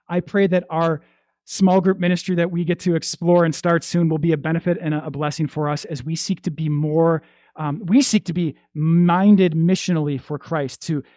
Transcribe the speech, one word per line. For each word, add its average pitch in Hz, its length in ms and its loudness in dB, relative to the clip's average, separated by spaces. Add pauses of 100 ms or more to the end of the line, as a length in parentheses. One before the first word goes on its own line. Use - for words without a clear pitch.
I 175 100 -2
pray 196 280 0
that 180 240 0
our 160 300 -2 (440)
small 190 340 2
group 185 200 2
ministry 180 360 -2
that 170 140 0
we 170 140 -4
get 170 160 -4
to 175 160 0
explore 170 500 2
and 160 80 0
start 170 300 0
soon 170 260 0
will 160 80 0
be 165 140 0
a 151 60 2
benefit 160 440 -2
and 151 140 -4
a, 151 100 -6
a 151 60 -10
blessing 147 340 -4
for 147 240 -4
us 147 160 -6
as 131 180 -10
we 160 120 -6
seek - 260 -6
to 175 100 -6
be 156 160 -6
more, 156 540 0 (340)
um, 156 300 -6
we 214 160 4
seek - 240 0
to 165 80 -6
be 160 220 -2 (180)
minded 175 800 4
missionally 160 680 0
for 147 200 -10
Christ, 147 480 -6
to, 151 160 -4 (140)